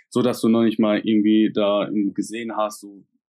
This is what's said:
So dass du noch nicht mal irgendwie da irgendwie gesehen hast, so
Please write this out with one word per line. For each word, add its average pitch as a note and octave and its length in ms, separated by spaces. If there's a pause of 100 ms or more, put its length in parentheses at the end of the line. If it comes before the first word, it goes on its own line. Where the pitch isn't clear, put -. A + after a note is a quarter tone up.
So A#2+ 140
dass B2 180
du A#2 80
noch A#2 140
nicht A2 160
mal G#2+ 240
irgendwie G#2+ 500
da G2+ 320
irgendwie G2+ 300
gesehen G#2+ 420
hast, G#2+ 240
so G2+ 240 (240)